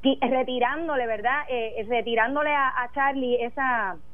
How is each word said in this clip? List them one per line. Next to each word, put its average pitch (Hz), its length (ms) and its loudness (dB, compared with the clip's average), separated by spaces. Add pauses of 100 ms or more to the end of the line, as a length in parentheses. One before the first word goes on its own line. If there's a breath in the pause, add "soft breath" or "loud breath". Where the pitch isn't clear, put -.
y 269 160 4
retirándole, 254 840 0
¿verdad? 226 420 0
Eh, 226 400 -4
retirándole 233 600 2
a, 277 200 2
a 247 220 -4
Charlie 269 520 0
esa 240 540 -2 (160)